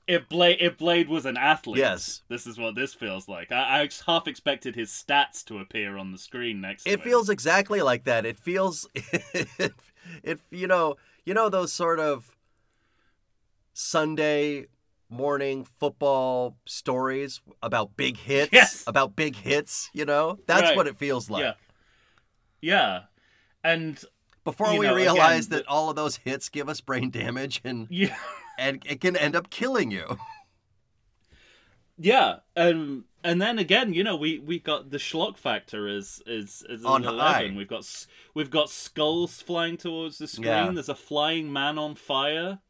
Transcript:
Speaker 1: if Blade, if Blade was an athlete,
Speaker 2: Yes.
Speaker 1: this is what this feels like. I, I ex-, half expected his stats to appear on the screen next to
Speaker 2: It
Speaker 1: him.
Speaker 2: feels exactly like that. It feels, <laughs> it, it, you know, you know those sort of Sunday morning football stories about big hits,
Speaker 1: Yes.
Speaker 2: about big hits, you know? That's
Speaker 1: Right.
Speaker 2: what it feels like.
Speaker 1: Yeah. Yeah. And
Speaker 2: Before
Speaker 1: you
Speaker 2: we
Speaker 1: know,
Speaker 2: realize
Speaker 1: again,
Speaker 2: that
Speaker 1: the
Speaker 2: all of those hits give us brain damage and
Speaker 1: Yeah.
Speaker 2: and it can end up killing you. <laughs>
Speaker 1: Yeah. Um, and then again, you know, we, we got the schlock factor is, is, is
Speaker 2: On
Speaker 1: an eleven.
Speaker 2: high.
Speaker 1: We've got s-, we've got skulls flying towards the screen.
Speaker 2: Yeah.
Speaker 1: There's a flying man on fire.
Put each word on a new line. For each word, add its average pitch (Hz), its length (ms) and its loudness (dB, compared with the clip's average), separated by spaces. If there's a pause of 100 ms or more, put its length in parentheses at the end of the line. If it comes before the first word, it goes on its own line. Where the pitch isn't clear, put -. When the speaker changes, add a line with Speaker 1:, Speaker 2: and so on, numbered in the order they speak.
Speaker 1:
if 170 220 2
Blade, 175 300 6
if 175 180 2
Blade 170 320 2
was 151 160 -2
an 123 120 -2
athlete, 131 420 2
Speaker 2:
Yes. - 500 0
Speaker 1:
this 120 160 -10
is 113 120 -14
what 113 180 -4
this 135 180 -4
feels - 340 -8
like. 87 240 -12
I, 123 100 0
I 135 220 2
ex-, - 220 -6
half 165 220 2
expected 135 480 -4
his 113 160 -6
stats - 540 0
to 104 140 -12
appear 101 380 -8
on 95 140 -10
the 92 60 -14
screen 117 440 -8
next 95 220 -10
to 170 80 -4
Speaker 2:
It 202 80 0
Speaker 1:
him. - 20 -12
Speaker 2:
feels 233 280 4
exactly 196 540 2
like 131 220 2
that. 117 200 2
It 113 140 -6
feels, 185 520 -2
<laughs> - 40 -20
it, - 760 -4 (520)
it, 160 160 -6 (120)
you 180 160 -8
know, 170 280 4 (300)
you 175 80 -4
know 220 160 4
those 180 240 0
sort 165 260 0
of 143 360 -2 (1400)
Sunday 151 920 0 (440)
morning 135 540 -2 (160)
football 131 840 0
stories 131 760 -4 (200)
about 110 340 -2
big 131 220 -2
hits, 139 340 0
Speaker 1:
Yes. - 360 8
Speaker 2:
about - 280 2
big 151 200 -2
hits, 143 580 -2
you 147 120 -4
know? 156 420 2
That's 175 160 6
Speaker 1:
Right. 160 120 6
Speaker 2:
what 170 120 4
it 127 100 -6
feels 131 320 -2
like. 107 140 -2
Speaker 1:
Yeah. 117 100 -2 (1080)
Yeah. 143 380 2 (640)
And 165 400 -2 (400)
Speaker 2:
Before 208 300 0
Speaker 1:
you 208 60 4
Speaker 2:
we 208 80 2
Speaker 1:
know, - 80 4
Speaker 2:
realize 165 520 6
Speaker 1:
again, 156 120 -2
Speaker 2:
that - 60 -4
Speaker 1:
the - 60 -12
Speaker 2:
all 156 180 2
of 147 60 -4
those 151 220 -2
hits 131 320 -6
give 143 200 -6
us 151 120 -8
brain 127 300 -4
damage 123 520 -6
and 120 260 -8
Speaker 1:
Yeah. 180 260 0 (420)
Speaker 2:
and 135 280 -4
it 135 160 -6
can 180 160 2
end 147 180 2
up 170 140 -2
killing 226 420 -2
you. 92 320 -6
<laughs> - 40 -16 (1700)
Speaker 1:
Yeah. 165 420 4 (180)
Um, 160 480 2 (180)
and 170 180 2
then 233 160 0
again, 202 360 2
you 175 100 2
know, 208 140 0
we, 156 220 -2
we 156 200 -6
got 139 300 -4
the 143 80 -6
schlock 160 400 -4
factor 104 500 -6
is, 101 380 -8
is, 107 420 -10
is 113 160 -12
Speaker 2:
On 127 200 4
Speaker 1:
an 120 40 -2
eleven. 120 440 2
Speaker 2:
high. 98 60 -8
Speaker 1:
We've 101 120 -10
got 113 100 -8
s-, - 260 -14 (280)
we've 151 160 -4
got 151 200 0
skulls 165 720 -4
flying 170 360 -4
towards 165 400 -8
the 151 100 -12
screen. 113 200 -8
Speaker 2:
Yeah. 107 260 2
Speaker 1:
There's 151 160 -6
a 143 60 -6
flying 151 580 -2
man 143 240 -2
on 151 180 -6
fire. 156 640 -4 (100)